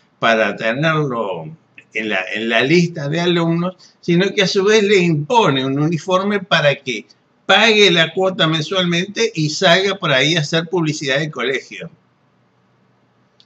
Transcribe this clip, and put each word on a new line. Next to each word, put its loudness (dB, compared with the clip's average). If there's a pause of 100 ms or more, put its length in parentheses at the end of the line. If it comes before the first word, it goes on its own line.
(180)
para 2
tenerlo -4 (380)
en -6
la, -2 (140)
en -4
la 0
lista 0
de -4
alumnos, -2 (240)
sino 0
que 0
a 0
su 0
vez 4
le 4
impone 2
un -2
uniforme -2
para 0
que -8 (400)
pague 4
la 0
cuota 0
mensualmente -2
y -2
salga 2
por -2
ahí 2
a 0
hacer -4
publicidad -2
del -4
colegio. -8 (1600)